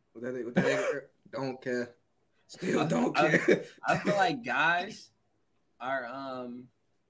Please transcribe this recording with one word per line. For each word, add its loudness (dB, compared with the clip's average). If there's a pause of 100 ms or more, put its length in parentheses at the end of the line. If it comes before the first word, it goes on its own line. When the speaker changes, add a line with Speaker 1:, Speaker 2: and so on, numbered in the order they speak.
(140)
Speaker 1:
What -14
that, -4
what -2
that, 0
<laughs> -20
don't -6
care. -4 (520)
Still 0
Speaker 2:
I, 2
Speaker 1:
don't 2
Speaker 2:
I, 4
Speaker 1:
care. 4 (240)
Speaker 2:
I 4
feel 0
like 2
guys 0 (720)
are, -2
um, -10 (440)